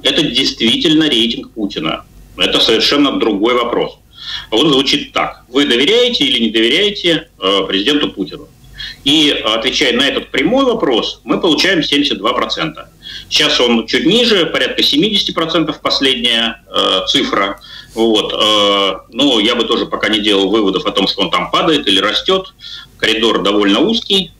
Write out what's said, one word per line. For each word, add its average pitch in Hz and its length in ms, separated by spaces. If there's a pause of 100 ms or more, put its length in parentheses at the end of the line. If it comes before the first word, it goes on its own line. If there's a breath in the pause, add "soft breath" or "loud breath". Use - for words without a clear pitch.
это - 180
действительно 147 880
рейтинг 117 420
Путина. 95 540 (320)
Это 95 240
совершенно 135 580
другой 110 360
вопрос. 117 440 (520 loud breath)
Он 127 200
звучит 139 400
так. - 380
Вы 139 160
доверяете 202 580
или 127 160
не 113 120
доверяете, 160 760 (100)
э, 95 300
президенту 104 440
Путину? - 360 (560 loud breath)
И, 151 260
отвечая 120 640
на 135 140
этот 127 240
прямой 185 320
вопрос, 165 600
мы 190 160
получаем 170 420
семьдесят 139 360
два 107 120
процента. 95 580 (380 loud breath)
Сейчас 147 320
он 117 280
чуть 123 180
ниже, 208 400
порядка 127 380
семидесяти 190 480
процентов 165 500
последняя, 117 800 (120)
э, 95 340
цифра. - 520 (340 loud breath)
Вот, 110 400
э, 101 680 (120)
ну, 127 280
я 113 160
бы 113 100
тоже 110 200
пока - 220
не 107 120
делал 98 300
выводов 95 360
о 101 60
том, 98 180
что - 140
он 85 80
там 87 200
падает - 380
или 95 100
растет. 143 540 (460 loud breath)
Коридор 110 440
довольно 104 380
узкий. 196 580